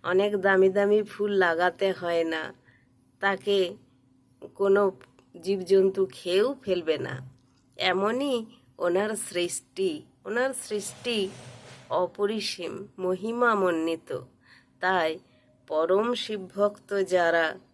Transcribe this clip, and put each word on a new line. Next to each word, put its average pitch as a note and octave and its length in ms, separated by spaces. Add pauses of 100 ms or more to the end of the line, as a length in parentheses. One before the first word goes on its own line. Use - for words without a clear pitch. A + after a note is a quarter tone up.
(100)
অনেক G3+ 220 (140)
দামি F#3+ 300
দামি G#3 240 (120)
ফুল G3+ 180 (140)
লাগাতে F3 440 (120)
হয় E3+ 320
না, D#3 100 (800)
তাকে G3 360 (1000)
কোনো G3 240 (640)
জীবজন্তু F#3+ 580 (140)
খেয়েও G3 320 (160)
ফেলবে E3 320 (100)
না। B2+ 80 (760)
এমনই A#3 460 (480)
ওনার F#3+ 260 (180)
সৃষ্টি, F3+ 600 (360)
ওনার B3 240 (140)
সৃষ্টি G#3+ 540 (840)
অপরিসীম, G3+ 720 (300)
মহিমামণ্ডিত। F#3 1040 (720)
তাই F3+ 280 (600)
পরম F#3 380 (140)
শিবভক্ত G3+ 680 (240)
যারা E3+ 320 (280)